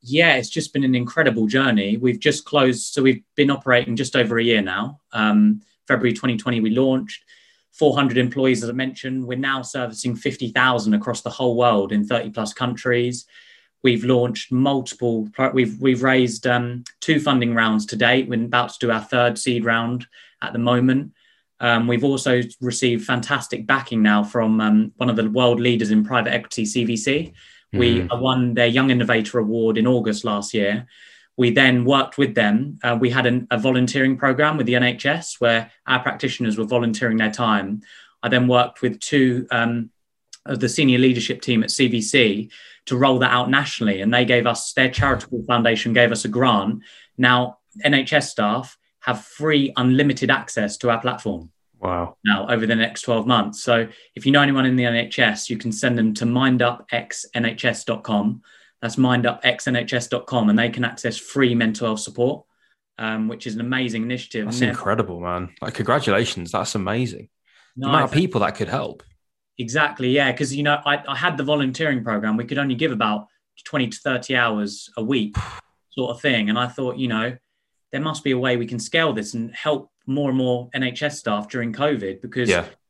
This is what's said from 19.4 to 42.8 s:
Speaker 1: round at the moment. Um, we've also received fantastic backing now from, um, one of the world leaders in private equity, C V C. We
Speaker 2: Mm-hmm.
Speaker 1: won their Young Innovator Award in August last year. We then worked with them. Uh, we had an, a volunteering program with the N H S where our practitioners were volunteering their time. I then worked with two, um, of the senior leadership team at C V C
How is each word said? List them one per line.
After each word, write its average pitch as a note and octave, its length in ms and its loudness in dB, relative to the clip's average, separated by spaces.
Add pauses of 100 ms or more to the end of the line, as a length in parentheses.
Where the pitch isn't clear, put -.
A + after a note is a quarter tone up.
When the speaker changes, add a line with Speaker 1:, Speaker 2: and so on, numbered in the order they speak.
Speaker 1:
round A#2 420 -2 (340)
at - 120 -8
the A#2+ 60 -4
moment. B2 540 2 (460)
Um, A#2 280 2
we've A#2+ 160 0
also C3+ 380 2 (200)
received A#2+ 440 0
fantastic B2 640 -4
backing B2+ 340 0
now G#2 220 4
from, A2 380 0
um, G#2+ 360 4
one B2 120 0
of A2 60 0
the A2 140 0
world A#2+ 300 4
leaders A2+ 320 2
in G#2+ 120 6
private B2 300 0
equity, A#2 320 -4
C A#2 200 -2
V A2+ 100 -2
C. C3+ 380 -4 (400)
We A#2+ 260 4
Speaker 2:
Mm-hmm. A#2 220 -4
Speaker 1:
won B2+ 320 2
their A#2+ 140 4
Young C3 220 2
Innovator A#2 500 0
Award A2 380 0
in A2 80 2
August A2 380 0
last G#2 300 -4
year. G#2+ 340 -2 (480)
We B2 160 4
then B2 320 4
worked C3+ 340 2
with C#3 160 0
them. A#2 480 0
Uh, A#2+ 160 0
we B2 120 2
had B2 160 2
an, A#2+ 260 0
a A#2+ 60 0
volunteering C3 600 2
program C#3 380 2
with C3+ 100 -2
the B2 100 2
N B2 80 4
H B2 220 -2
S E3 340 -4
where A2+ 300 2 (160)
our C3 140 0
practitioners A#2 580 -4
were A2+ 60 -2
volunteering A#2 540 0
their A2 140 0
time. G#2+ 500 -2 (420)
I A#2+ 60 -2
then B2 180 4
worked B2 340 2
with A2+ 200 -2
two, B2+ 500 2
um, A#2 380 -2 (560)
of B2 160 -4
the B2 80 0
senior B2+ 300 4
leadership B2+ 420 2
team A2+ 220 0
at - 80 -4
C C3 160 2
V A#2 140 0
C A2 500 2 (340)